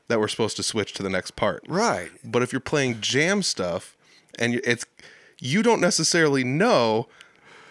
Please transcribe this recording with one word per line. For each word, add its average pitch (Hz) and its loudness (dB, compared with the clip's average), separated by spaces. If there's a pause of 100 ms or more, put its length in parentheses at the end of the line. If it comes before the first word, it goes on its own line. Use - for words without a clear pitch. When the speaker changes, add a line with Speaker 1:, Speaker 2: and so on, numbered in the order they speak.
Speaker 1:
that 113 2
we're 107 2
supposed - -2
to 101 -6
switch 104 -2
to - -6
the 95 -2
next 95 -4
part." - -2
Speaker 2:
Right. 143 -2 (120)
Speaker 1:
But 120 0
if 127 -2
you're 131 -4
playing 127 -2
jam 156 0
stuff 90 -4 (420)
and 120 0
you, 120 -2
it's, 120 0 (560)
you 143 0
don't 220 4
necessarily 156 2
know 127 2 (640)